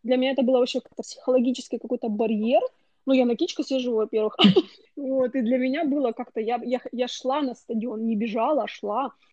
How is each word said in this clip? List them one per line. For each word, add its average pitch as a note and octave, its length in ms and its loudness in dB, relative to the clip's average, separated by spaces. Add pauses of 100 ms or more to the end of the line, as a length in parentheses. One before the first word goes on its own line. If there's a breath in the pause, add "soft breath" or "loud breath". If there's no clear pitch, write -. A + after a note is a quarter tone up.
Для B3+ 140 2
меня C4 140 2
это C4+ 100 0
было B3+ 180 4
вообще B3+ 200 0
как-то - 240 -12
психологический B3+ 720 -2
какой-то A#3+ 300 -6
барьер. A3 540 2 (440)
Ну, C4+ 80 2
я B3+ 120 6
на A#3+ 100 2
Кичкасе C#4 440 -2
живу, A#3+ 180 -2
во-первых. G#3+ 400 0
<laughs> - 380 6 (200)
Вот, C4 400 -2
и C4+ 60 2
для A#3+ 160 2
меня C4 280 0
было C4+ 280 0
как-то, - 280 -8
я, A#3 220 -2
я, B3 160 -2 (120)
я A#3+ 160 -2
шла C4+ 340 -4
на B3+ 140 -4
стадион, A3+ 520 -6
не A3+ 80 0
бежала, A#3 480 0
а G#3 40 -6
шла. A3 440 -6 (220)